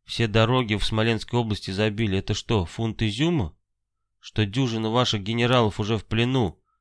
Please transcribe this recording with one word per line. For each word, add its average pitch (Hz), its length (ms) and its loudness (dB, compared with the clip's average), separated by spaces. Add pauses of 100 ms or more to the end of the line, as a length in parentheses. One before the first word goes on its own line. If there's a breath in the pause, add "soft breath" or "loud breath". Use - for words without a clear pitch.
все - 220 -2
дороги 113 480 2
в 101 100 0
Смоленской 113 540 0
области 107 320 -2
забили, 104 480 0
это 98 160 -2
что, 98 320 0
фунт 113 340 -6
изюма? 117 560 0 (640)
Что - 240 -2
дюжина 110 460 -2
ваших 117 320 0
генералов 117 580 2
уже 107 160 0
в 98 80 -6
плену, 120 560 0 (200)